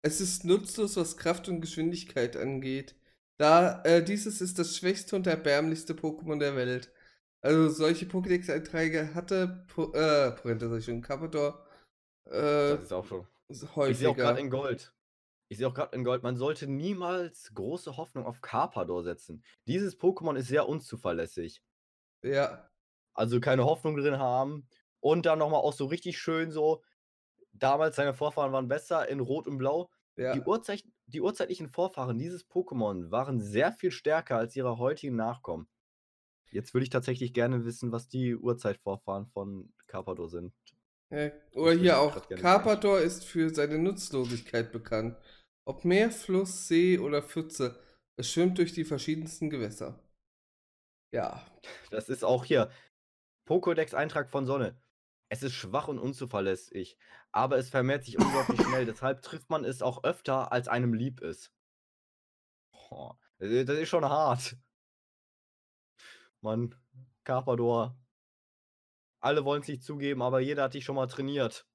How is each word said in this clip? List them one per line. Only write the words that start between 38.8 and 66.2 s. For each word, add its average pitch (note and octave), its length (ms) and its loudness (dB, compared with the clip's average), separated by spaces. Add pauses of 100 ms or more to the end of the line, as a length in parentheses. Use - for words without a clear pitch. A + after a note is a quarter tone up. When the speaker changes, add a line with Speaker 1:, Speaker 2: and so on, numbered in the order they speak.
Speaker 2:
von G2 440 -10 (140)
Carpador F2+ 420 -8
sind. F2 260 -10 (580)
Speaker 1:
Äh, D3 180 -4 (300)
Speaker 2:
Das - 0 -
Speaker 1:
oder E3 180 6
Speaker 2:
würde F3+ 80 6
Speaker 1:
hier D#3+ 120 8
Speaker 2:
ich - 20 6
Speaker 1:
auch, D3 120 4
Speaker 2:
grad - 160 -10
gerne F3+ 180 -2
sehen. G3 240 6
Speaker 1:
„Carpador G#3 300 4
ist F3 240 0
für D#3+ 300 0
seine D3 240 0
Nutzlosigkeit B2 960 -2
bekannt. A2+ 440 -4 (500)
Ob - 180 -10
Meer, G3+ 260 4
Fluss, F#3 580 -4
See F3 300 6
oder C#3+ 240 0
Pfütze, D3 580 -6 (360)
es B2 140 -6
schwimmt F3+ 280 2
durch E3+ 140 2
die D#3+ 120 -4
verschiedensten D#3 680 -4
Gewässer.“ G#2 500 -8 (1120)
Ja. - 320 -4 (460)
Speaker 2:
Das A2 180 -6
ist B2+ 160 -4
auch B2+ 200 4
hier. A#2+ 260 4 (800)
Pokédex-Eintrag D#3+ 840 0
von C#3 160 -2
Sonne. C3 340 -2 (480)
„Es B2+ 140 -8
ist C3 120 -6
schwach A2 340 -4
und C#3+ 100 -6
unzuverlässig, G2 1000 -4 (340)
aber C3 260 2
es B2+ 120 -4
vermehrt C3+ 340 0
sich - 140 -6
unglaublich C3+ 440 4
Speaker 1:
<coughs> - 20 8
Speaker 2:
schnell. B2+ 220 0
Deshalb C3 360 -4
trifft - 280 -12
man D3+ 140 0
es B2+ 180 -4
auch B2 220 -2
öfter, C3+ 480 -2
als B2 160 0
einem A#2+ 260 2
lieb B2+ 260 -4
ist.“ - 320 -10 (1200)
Boah, - 440 -18 (220)
das G2 120 -6
ist, B2+ 180 2
das D3 100 0
ist D#3+ 100 -2
schon E3 160 2
hart. C#3+ 520 0 (1900)